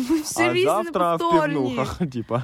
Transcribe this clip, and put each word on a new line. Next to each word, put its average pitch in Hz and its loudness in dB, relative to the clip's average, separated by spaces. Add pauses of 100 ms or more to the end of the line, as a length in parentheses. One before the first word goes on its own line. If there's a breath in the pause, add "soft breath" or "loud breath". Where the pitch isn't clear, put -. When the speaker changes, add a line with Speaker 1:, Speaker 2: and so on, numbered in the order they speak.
Speaker 1:
<laughs> 247 -4
Ми 311 2
всі - -6
Speaker 2:
а 349 2
Speaker 1:
різні, 359 2
Speaker 2:
завтра 339 2
в 320 -4
Speaker 1:
неповторні. 330 2
Speaker 2:
пивнухах, 131 -2
<laughs> 151 -4
типа. 120 -2